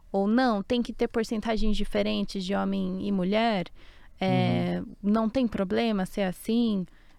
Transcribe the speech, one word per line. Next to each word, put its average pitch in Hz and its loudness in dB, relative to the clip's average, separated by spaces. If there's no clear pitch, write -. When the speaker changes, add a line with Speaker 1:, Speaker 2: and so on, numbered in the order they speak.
Speaker 1:
ou 196 2
não, 226 4
tem 240 0
que 233 -6
ter 233 -2
porcentagens 220 0
diferentes 208 -2
de 185 -4
homem 196 -2
e 202 -2
mulher. 196 0
É, 180 2
Speaker 2:
Uhum. 220 -16
Speaker 1:
não 220 2
tem 254 0
problema 202 0
ser - -6
assim? 208 0